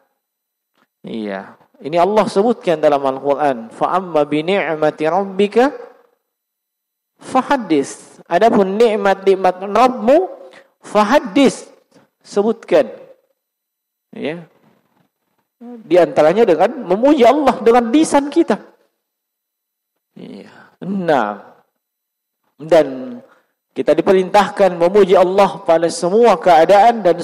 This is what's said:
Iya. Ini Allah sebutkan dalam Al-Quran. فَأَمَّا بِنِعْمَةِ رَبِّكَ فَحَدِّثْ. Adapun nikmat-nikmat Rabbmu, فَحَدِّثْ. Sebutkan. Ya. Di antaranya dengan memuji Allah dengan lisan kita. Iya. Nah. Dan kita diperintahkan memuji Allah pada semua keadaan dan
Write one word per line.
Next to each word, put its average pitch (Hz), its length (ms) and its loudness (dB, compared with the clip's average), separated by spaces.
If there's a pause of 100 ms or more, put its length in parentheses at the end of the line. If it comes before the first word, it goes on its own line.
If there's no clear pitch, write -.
(1000)
Iya. 101 560 -12 (240)
Ini 143 160 -8
Allah 185 320 0
sebutkan 202 480 -2
dalam 151 320 0
Al-Quran. 135 640 -4
فَأَمَّا 156 560 -4
بِنِعْمَةِ 151 720 -4
رَبِّكَ 196 580 -2 (1700)
فَحَدِّثْ. 233 640 -2 (380)
Adapun 190 480 2
nikmat-nikmat 196 880 0
Rabbmu, 233 540 2 (680)
فَحَدِّثْ. 220 880 0 (480)
Sebutkan. 202 800 -2 (1120)
Ya. 147 320 -10 (1160)
Di 233 360 -8
antaranya 165 480 2
dengan 208 400 0
memuji 233 400 0
Allah 262 400 2
dengan 233 320 2
lisan 294 320 0
kita. 294 320 -2 (1600)
Iya. - 320 -20 (320)
Nah. 156 640 -4 (1120)
Dan 135 560 0 (560)
kita 147 240 -2
diperintahkan 190 800 0
memuji 180 400 2
Allah 185 480 0
pada 165 240 0
semua 196 480 0
keadaan 196 640 4
dan 175 240 2